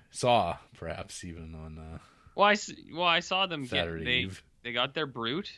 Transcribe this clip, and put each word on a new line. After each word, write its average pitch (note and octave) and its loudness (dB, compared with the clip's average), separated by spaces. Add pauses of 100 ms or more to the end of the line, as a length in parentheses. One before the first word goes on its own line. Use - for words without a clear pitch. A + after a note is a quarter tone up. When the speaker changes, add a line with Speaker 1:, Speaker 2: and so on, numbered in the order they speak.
(120)
Speaker 1:
saw, G#2+ 4 (200)
perhaps - -8
even E2 -10
on, D#2 -10
uh, D#2+ -10 (380)
Speaker 2:
Well, G3 6
I G#3 8
s-, G#3 -2 (200)
well, E3 -4
I E3+ 4
saw F#3+ 0
them D#3+ -4
get, B2 -8
Speaker 1:
Saturday E2 0
Speaker 2:
they, B2 2
Speaker 1:
Eve. F#2+ -4 (200)
Speaker 2:
they A#2+ -6
got B2+ 0
their D#3 0
Brute, B2 -4